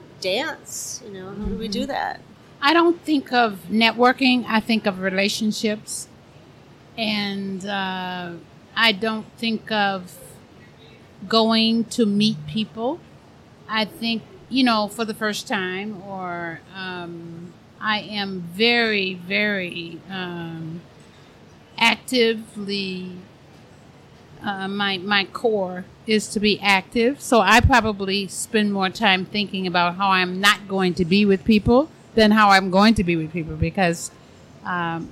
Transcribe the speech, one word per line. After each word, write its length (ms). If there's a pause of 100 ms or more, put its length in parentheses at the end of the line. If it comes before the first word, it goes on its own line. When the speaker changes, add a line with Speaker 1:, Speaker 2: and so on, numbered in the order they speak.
(220)
Speaker 1:
dance?" 840
You 60
know, 160
how 180
do 120
we 100
do 140
Speaker 2:
Mm-hmm. 100
Speaker 1:
that? 300 (400)
Speaker 2:
I 120
don't 280
think 320
of 260 (100)
networking. 800
I 140
think 240
of 160
relationships. 1040 (880)
And, 720
uh, 680 (440)
I 140
don't 340 (140)
think 320
of 440 (1120)
going 580
to 200
meet 400
people. 540 (680)
I 180
think, 360 (280)
you 140
know, 240
for 160
the 120
first 320
time, 560
or, 560 (160)
um, 800 (280)
I 200
am 400
very, 760
very, 920
um, 760 (960)
actively, 1300 (1300)
uh, 240
my, 300
my 280
core 600 (200)
is 220
to 120
be 200
active, 600
so 180
I 220
probably 680
spend 460
more 160
time 360
thinking 400
about 300
how 140
I'm 320
not 260
going 280
to 100
be 200
with 200
people 440 (260)
than 160
how 180
I'm 200
going 260
to 100
be 100
with 160
people, 240
because, 560 (540)
um, 460